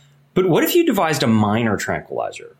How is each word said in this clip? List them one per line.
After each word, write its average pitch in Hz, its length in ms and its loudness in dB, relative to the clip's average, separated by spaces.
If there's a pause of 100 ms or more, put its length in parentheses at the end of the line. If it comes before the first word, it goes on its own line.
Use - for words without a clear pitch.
(340)
But 185 140 0
what 190 160 2
if 320 100 -2
you 339 100 4
devised 175 380 0
a 131 60 2
minor 107 480 2
tranquilizer? 71 840 -8